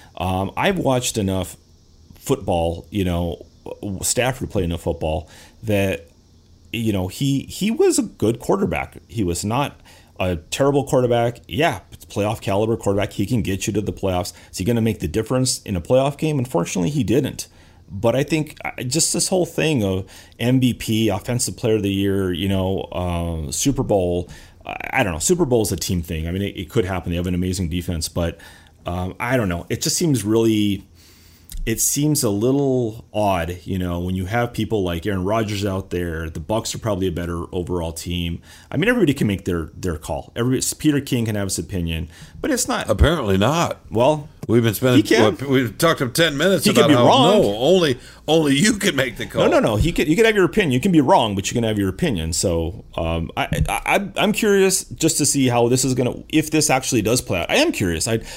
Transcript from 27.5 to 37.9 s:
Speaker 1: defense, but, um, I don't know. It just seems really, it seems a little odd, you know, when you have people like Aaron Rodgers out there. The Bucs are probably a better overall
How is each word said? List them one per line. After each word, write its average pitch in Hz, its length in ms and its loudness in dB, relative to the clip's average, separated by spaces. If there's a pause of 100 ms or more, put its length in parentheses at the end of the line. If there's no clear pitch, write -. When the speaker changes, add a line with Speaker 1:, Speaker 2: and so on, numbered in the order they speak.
Speaker 1:
defense, 85 380 -4
but, 85 300 -4 (460)
um, 90 340 -6
I 127 200 0
don't 107 100 0
know. 85 220 -4
It 117 100 -4
just - 160 -2
seems 139 280 0
really, 107 600 2 (800)
it 113 160 -2
seems 147 420 0
a 117 80 2
little 127 840 0
odd, 90 520 0
you 95 120 -4
know, 87 220 -2
when 90 160 -4
you 92 120 -2
have 120 260 -2
people 107 320 -2
like 85 200 -4
Aaron 98 200 -2
Rodgers 104 420 -2
out 95 240 -4
there. 82 400 -4
The 80 80 -10
Bucs 107 380 -4
are - 20 -12
probably 95 300 -2
a 87 40 -2
better 85 400 -6
overall 87 400 -4